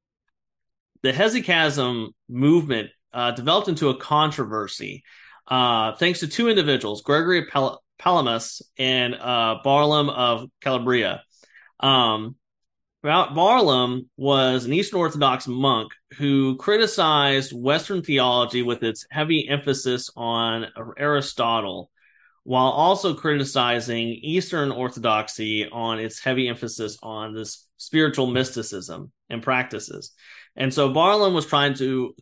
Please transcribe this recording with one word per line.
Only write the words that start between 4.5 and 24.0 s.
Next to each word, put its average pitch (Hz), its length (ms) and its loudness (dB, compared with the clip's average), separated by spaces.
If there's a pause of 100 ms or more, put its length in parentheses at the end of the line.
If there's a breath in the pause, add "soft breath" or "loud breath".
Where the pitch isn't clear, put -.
uh, 117 480 2
thanks 175 240 0
to 165 80 -4
two 233 220 0
individuals, 139 520 0
Gregory 165 380 2
of 147 80 -6
Pal-, - 340 -2 (160)
Palamas 131 640 0 (160)
and, 127 380 0
uh, 117 500 0
Barlaam 147 440 4
of 123 380 0 (140)
Calabria. 120 640 0 (560 soft breath)
Um, 120 560 2 (680)
Ba-, 160 320 2
Barlaam 143 760 4 (100)
was 131 480 2
an 127 80 -2
Eastern 196 260 0
Orthodox 143 480 0
monk 123 460 0 (260)
who 139 380 2
criticized 156 1000 2
Western 156 480 -2
theology 123 580 2
with 120 220 -2
its 110 260 -4
heavy 151 400 -2
emphasis 135 680 -2
on 117 520 -4 (320)
Aristotle, 117 880 -2 (540 soft breath)
while 127 260 2
also 180 440 2
criticizing 120 920 -2